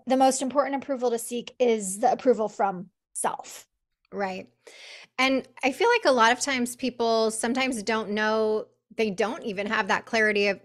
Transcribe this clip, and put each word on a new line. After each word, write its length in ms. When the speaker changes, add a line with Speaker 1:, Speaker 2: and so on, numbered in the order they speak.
Speaker 1:
the 100
most 240
important 420
approval 280
to 80
seek 400
is 400
the 140
approval 360
from 420
self. 540
Speaker 2:
Right. 360
And 280
I 80
feel 160
like 160
a 80
lot 200
of 80
times 360
people 560
sometimes 500
don't 280
know, 560
they 140
don't 320
even 240
have 220
that 180
clarity 400
of, 180